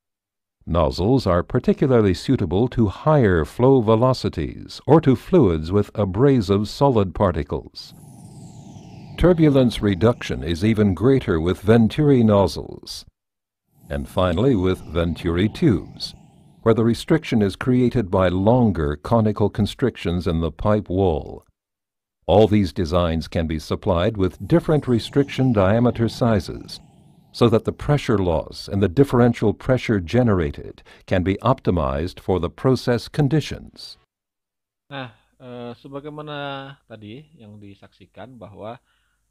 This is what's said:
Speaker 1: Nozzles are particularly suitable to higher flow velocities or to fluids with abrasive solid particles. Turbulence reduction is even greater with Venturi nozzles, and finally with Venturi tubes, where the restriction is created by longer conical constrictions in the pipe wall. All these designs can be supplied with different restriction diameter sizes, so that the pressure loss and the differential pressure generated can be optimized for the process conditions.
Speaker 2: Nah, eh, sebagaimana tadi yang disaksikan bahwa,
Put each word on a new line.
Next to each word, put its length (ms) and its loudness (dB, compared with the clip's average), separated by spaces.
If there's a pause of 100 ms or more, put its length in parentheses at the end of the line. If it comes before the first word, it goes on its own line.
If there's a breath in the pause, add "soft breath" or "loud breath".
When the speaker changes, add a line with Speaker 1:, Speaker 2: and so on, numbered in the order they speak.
(640)
Speaker 1:
Nozzles 600 0
are 160 2
particularly 720 2
suitable 540 0
to 180 0
higher 580 2
flow 360 4
velocities 1080 -2
or 140 6
to 140 4
fluids 560 2
with 220 0
abrasive 720 0
solid 460 0
particles. 800 -4 (1300)
Turbulence 600 4
reduction 600 0
is 240 -4
even 300 2
greater 440 2
with 220 -2
Venturi 600 4
nozzles, 840 0 (840)
and 220 -8
finally 460 0
with 300 0
Venturi 640 -2
tubes, 680 -2 (480)
where 100 4
the 100 2
restriction 600 0
is 120 -2
created 540 0
by 200 2
longer 640 2
conical 560 0
constrictions 760 -2
in 160 0
the 100 -2
pipe 380 -2
wall. 560 -2 (800)
All 220 6
these 240 2
designs 560 -2
can 240 -4
be 80 -4
supplied 560 -2
with 320 -4
different 400 0
restriction 640 0
diameter 560 2
sizes, 720 -4 (560)
so 160 4
that 160 0
the 80 -6
pressure 400 -2
loss 560 -4
and 80 -4
the 80 2
differential 640 2
pressure 480 -2
generated 880 -2 (160 soft breath)
can 160 -2
be 240 0
optimized 800 -2
for 160 0
the 80 -4
process 640 -2
conditions. 880 -4 (880)
Speaker 2:
Nah, 240 -14 (240)
eh, 480 -16
sebagaimana 1040 -14
tadi 480 -20
yang 240 -20
disaksikan 800 -20
bahwa, 400 -16 (520)